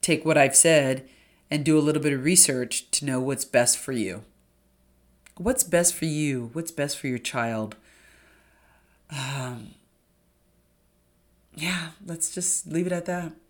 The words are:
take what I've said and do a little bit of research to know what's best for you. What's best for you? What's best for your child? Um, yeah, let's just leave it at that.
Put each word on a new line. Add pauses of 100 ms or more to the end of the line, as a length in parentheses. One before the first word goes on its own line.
take
what
I've
said (420)
and
do
a
little
bit
of
research
to
know
what's
best
for
you. (1120)
What's
best
for
you?
What's
best
for
your
child? (1300)
Um, (1800)
yeah, (160)
let's
just
leave
it
at
that. (160)